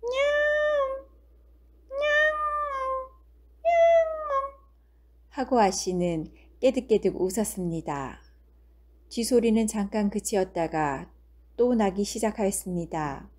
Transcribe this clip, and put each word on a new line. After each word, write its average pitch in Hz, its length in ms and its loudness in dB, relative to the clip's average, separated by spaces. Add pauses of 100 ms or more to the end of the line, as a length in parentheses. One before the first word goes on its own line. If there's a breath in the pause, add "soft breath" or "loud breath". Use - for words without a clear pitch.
냐옹, 571 1040 0 (840)
냐옹, 587 1200 -2 (540)
냐옹. 640 920 2 (760)
하고 254 300 -2
아씨는 175 720 0 (300 soft breath)
깨득깨득 220 580 2
웃었습니다. 165 1000 -4 (880)
쥐 233 140 -4
소리는 226 440 4
잠깐 208 420 -2
그치었다가 165 1000 -2 (480)
또 247 180 4
나기 202 280 2
시작하였습니다. 175 1400 -4